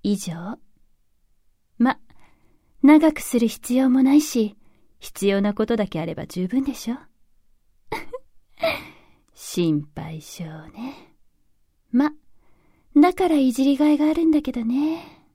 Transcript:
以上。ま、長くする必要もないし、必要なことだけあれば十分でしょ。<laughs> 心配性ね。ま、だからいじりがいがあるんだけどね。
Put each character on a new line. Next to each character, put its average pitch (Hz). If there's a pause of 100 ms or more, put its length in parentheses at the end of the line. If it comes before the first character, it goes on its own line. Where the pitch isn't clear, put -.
以 202
上。 180 (1200)
ま、 233 (840)
長 302
く -
す 240
る 233
必 -
要 262
も 254
な 269
い 302
し、 220 (420)
必 -
要 196
な 202
こ 220
と 233
だ 208
け 165
あ 165
れ 160
ば -
十 185
分 254
で 269
し -
ょ。 262 (960)
<laughs> -
心 156
配 160
性 - (260)
ね。 - (720)
ま、 285 (840)
だ 349
か 359
ら 320
い 262
じ 269
り 277
が 302
い 294
が 302
あ -
る 320
ん 320
だ 302
け 254
ど 240
ね。 294 (100)